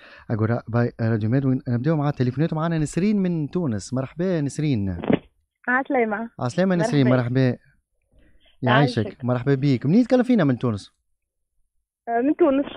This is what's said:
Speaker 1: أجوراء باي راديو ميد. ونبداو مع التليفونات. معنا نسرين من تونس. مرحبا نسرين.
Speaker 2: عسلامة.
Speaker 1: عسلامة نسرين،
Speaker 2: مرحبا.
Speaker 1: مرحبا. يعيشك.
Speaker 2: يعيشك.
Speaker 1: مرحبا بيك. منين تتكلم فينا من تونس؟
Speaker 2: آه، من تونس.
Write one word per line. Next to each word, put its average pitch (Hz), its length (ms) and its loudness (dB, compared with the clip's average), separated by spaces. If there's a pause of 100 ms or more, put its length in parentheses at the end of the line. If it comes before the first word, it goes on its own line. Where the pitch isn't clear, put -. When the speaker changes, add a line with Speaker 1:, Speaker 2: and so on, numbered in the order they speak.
(320)
Speaker 1:
أجوراء 113 360 -2
باي 120 240 0 (100)
راديو 113 280 0
ميد. 135 160 0
ونبداو 131 500 0
مع 143 140 0
التليفونات. 135 440 -2
معنا 160 240 -2
نسرين 175 400 0
من 175 320 -2
تونس. 127 440 -4
مرحبا 160 480 -4
نسرين. 127 560 -2 (720)
Speaker 2:
عسلامة. 240 600 -2 (100)
Speaker 1:
عسلامة 180 360 0
نسرين، 147 340 2
Speaker 2:
مرحبا. 123 140 2
Speaker 1:
مرحبا. 127 340 0 (1040)
يعيشك. 127 420 4
Speaker 2:
يعيشك. - 220 -8
Speaker 1:
مرحبا 123 300 0
بيك. 135 300 0
منين 196 180 4
تتكلم 254 200 2
فينا 226 200 2
من 135 140 2
تونس؟ 110 360 -4 (1120)
Speaker 2:
آه، 233 140 0
من 285 140 0
تونس. 277 300 2 (120)